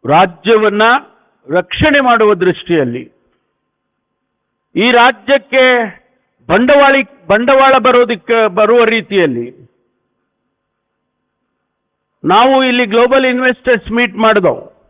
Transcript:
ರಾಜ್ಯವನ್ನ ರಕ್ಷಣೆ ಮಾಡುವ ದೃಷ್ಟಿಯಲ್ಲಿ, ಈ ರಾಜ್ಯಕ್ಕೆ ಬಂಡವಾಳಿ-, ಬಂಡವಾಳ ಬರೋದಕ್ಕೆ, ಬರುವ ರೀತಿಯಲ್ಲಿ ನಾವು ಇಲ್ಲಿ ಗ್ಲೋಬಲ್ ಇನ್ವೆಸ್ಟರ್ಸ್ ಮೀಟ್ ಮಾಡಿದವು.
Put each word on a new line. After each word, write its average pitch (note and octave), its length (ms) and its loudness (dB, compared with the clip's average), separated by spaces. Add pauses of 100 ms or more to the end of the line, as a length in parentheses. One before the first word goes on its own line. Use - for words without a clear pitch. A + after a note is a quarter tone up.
ರಾಜ್ಯವನ್ನ G3+ 760 0 (720)
ರಕ್ಷಣೆ C#4+ 440 -2
ಮಾಡುವ A3+ 340 0
ದೃಷ್ಟಿಯಲ್ಲಿ, D#3+ 760 -4 (1600)
ಈ A3+ 160 0
ರಾಜ್ಯಕ್ಕೆ B3 1040 0 (520)
ಬಂಡವಾಳಿ-, C4+ 800 0
ಬಂಡವಾಳ C4+ 500 2
ಬರೋದಕ್ಕೆ, A#3 720 0
ಬರುವ G#3+ 360 2
ರೀತಿಯಲ್ಲಿ E3 920 -4 (2500)
ನಾವು C4 380 2
ಇಲ್ಲಿ B3 220 0
ಗ್ಲೋಬಲ್ B3 400 0
ಇನ್ವೆಸ್ಟರ್ಸ್ B3 680 -4
ಮೀಟ್ A3+ 240 -4
ಮಾಡಿದವು. G3 600 -2 (140)